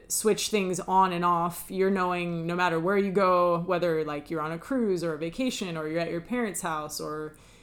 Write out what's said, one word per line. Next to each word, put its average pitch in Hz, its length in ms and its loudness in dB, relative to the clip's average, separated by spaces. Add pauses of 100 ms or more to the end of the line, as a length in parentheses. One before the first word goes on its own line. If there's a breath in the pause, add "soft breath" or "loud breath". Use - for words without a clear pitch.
switch 208 400 0
things 185 320 0
on 190 320 4
and 175 140 0
off. 170 420 0
You're 190 240 2
knowing 175 560 0
no 175 80 -2
matter 175 240 2
where 190 180 2
you 202 140 2
go, 180 540 4
whether, 170 400 2
like, 147 260 -6
you're 160 80 -4
on 156 140 -4
a 165 40 -6
cruise 196 460 0
or 165 100 0
a 151 40 -6
vacation 175 580 -4
or 156 140 -4
you're 160 100 -2
at 165 100 -2
your 165 120 -4
parents' 220 400 -4
house 156 400 -6
or 151 340 -8 (280 soft breath)